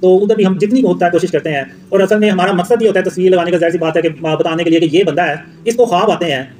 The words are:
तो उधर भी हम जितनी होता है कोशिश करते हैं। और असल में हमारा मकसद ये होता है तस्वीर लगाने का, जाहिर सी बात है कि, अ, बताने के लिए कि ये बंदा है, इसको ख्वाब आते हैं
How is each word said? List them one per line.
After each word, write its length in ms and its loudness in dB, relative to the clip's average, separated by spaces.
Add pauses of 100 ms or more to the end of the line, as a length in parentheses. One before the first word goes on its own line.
तो 160 4
उधर 180 2
भी 80 0
हम 140 0
जितनी 240 0
होता 240 0
है 60 2
कोशिश 200 -2
करते 180 -2
हैं। 240 -6 (200)
और 80 2
असल 180 2
में 100 2
हमारा 240 0
मकसद 280 0
ये 60 2
होता 120 0
है 60 -2
तस्वीर 260 0
लगाने 200 0
का, 60 0
जाहिर 140 0
सी 60 -2
बात 180 -2
है 60 0
कि, 60 0
अ, 280 -4
बताने 280 0
के 60 0
लिए 100 2
कि 180 0
ये 60 4
बंदा 200 0
है, 200 -4 (240)
इसको 180 2
ख्वाब 260 0
आते 140 -2
हैं 340 -4